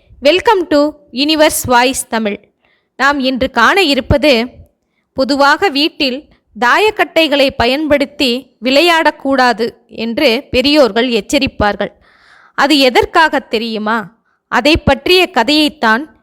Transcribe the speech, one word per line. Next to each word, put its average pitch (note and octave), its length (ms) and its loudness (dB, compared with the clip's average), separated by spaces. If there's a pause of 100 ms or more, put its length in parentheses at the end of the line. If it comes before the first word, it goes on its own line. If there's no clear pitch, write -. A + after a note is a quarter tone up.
(220)
welcome F4+ 480 2
to D4 220 0 (200)
Universe D4+ 580 0
Voice B3+ 380 0
தமிழ். A3 320 -6 (560)
நாம் C#4 240 0
இன்று C4 300 -2
காண C4 320 2
இருப்பது, C4+ 680 0 (640)
பொதுவாக C#4 560 0
வீட்டில் C#4+ 600 -4 (320)
தாயக்கட்டைகளை C#4+ 960 0
பயன்படுத்தி C#4 1040 -2
விளையாடக்கூடாது C4+ 1080 0 (160)
என்று A#3 640 -2
பெரியோர்கள் B3+ 580 2
எச்சரிப்பார்கள். G#3 840 -4 (600)
அது C#4+ 240 2
எதற்காக D#4 600 2
தெரியுமா? A3 840 -6 (260)
அதை C#4 280 2
பற்றிய E4+ 560 0
கதையைத்தான் C#4 720 0 (180)